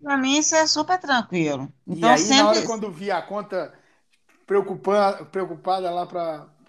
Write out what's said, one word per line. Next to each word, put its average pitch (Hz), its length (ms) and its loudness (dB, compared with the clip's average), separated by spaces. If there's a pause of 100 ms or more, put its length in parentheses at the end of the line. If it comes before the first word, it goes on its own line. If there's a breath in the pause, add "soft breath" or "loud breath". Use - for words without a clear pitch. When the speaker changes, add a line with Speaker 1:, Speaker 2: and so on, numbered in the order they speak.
Speaker 1:
pra 285 180 -2
mim, 269 200 2
isso 311 160 2
é 311 120 4
super 311 340 0
tranquilo. 165 720 -2 (140)
Speaker 2:
E 175 80 -8
Speaker 1:
Então, 170 160 4
Speaker 2:
aí, 214 180 4
na 277 180 6
hora 311 80 6
Speaker 1:
sempre - 120 0
Speaker 2:
quando 220 260 -6
via 185 240 -4
a 160 60 -4
conta 196 520 -8 (720 soft breath)
preocupa-, 196 840 0
preocupada 185 580 -4
lá 175 160 -4
pra, 170 400 -8 (220)